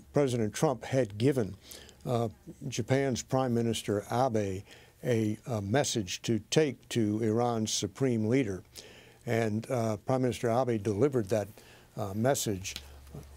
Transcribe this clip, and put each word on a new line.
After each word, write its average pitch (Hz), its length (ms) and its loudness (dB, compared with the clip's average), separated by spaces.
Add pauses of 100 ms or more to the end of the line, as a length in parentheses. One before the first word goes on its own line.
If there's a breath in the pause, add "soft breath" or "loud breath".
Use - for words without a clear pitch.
(120)
President 120 400 2
Trump 139 320 0
had 120 320 0
given, 113 400 2 (480 loud breath)
uh, 117 240 0 (400)
Japan's 131 540 0
Prime 131 320 0
Minister 113 580 0
Abe 107 500 0 (420 loud breath)
a, 113 420 2
a 110 160 -2
message 104 600 -2
to 113 180 0 (100)
take 151 400 2
to 107 320 2
Iran's 113 500 0
supreme 113 540 0
leader. 107 360 0 (640 loud breath)
And, 113 460 0
uh, 113 280 0
Prime 131 240 0
Minister 120 280 0
Abe 117 320 2
delivered 113 480 2
that, 104 180 0 (480 loud breath)
uh, 101 180 -4
message 110 600 0 (640 loud breath)